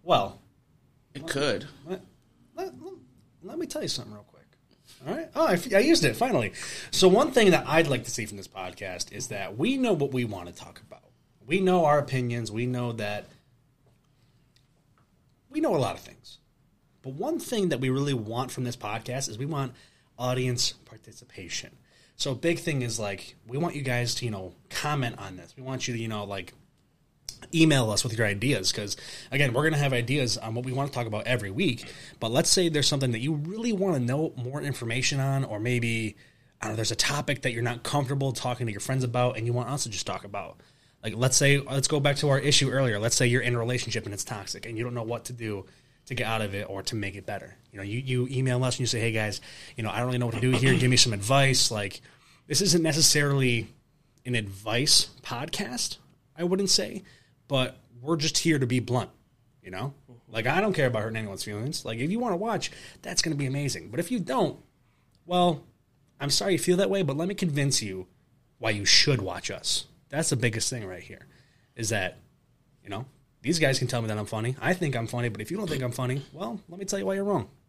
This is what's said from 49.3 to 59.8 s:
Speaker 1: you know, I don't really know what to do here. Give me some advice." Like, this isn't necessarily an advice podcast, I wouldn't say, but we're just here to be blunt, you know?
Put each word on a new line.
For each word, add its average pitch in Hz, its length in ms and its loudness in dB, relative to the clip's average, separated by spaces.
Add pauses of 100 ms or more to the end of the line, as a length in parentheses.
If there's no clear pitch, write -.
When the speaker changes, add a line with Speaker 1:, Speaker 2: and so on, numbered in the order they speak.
Speaker 1:
you 110 60 -4
know, 104 80 -2
I 98 80 -4
don't 123 80 0
really 127 100 0
know 123 80 0
what 113 100 -2
to 110 60 -2
do 127 100 4
here. 127 240 6
Give 123 140 4
me 123 80 6
some 117 160 6
advice." 131 580 4
Like, 104 300 -6 (460)
this 139 140 2
isn't 175 200 6
necessarily 139 840 4 (580)
an 123 100 -2
advice 110 760 2 (120)
podcast, - 760 -6 (380)
I 165 80 -4
wouldn't 185 280 2
say, - 320 2 (440)
but 127 300 0 (240)
we're 160 160 0
just 151 220 0
here 160 200 4
to 131 80 2
be 127 120 2
blunt, 120 320 -2 (520)
you 95 80 -16
know? 110 220 -6 (340)